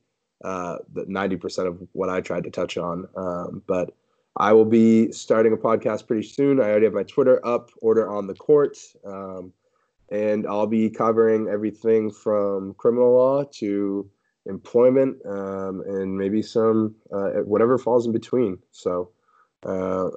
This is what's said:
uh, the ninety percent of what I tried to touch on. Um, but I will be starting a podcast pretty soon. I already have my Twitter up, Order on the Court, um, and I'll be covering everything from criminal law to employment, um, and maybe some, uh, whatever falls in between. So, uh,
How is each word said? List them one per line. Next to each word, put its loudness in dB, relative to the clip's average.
uh, -8
the -8
ninety -4
percent -6
of -8
what -4
I -2
tried -6
to -12
touch -6
on. -6
Um, -8
but -4
I 4
will 8
be 6
starting 2
a 0
podcast -2
pretty -2
soon. 2
I 2
already 4
have 2
my -2
Twitter 2
up, -4
Order 2
on -6
the -10
Court, 2
um, -12
and -2
I'll -2
be 0
covering 2
everything 0
from -4
criminal 2
law 2
to -4
employment, 2
um, -8
and -4
maybe -2
some, 0
uh, -4
whatever 2
falls 0
in -2
between. -2
So, -6
uh, -4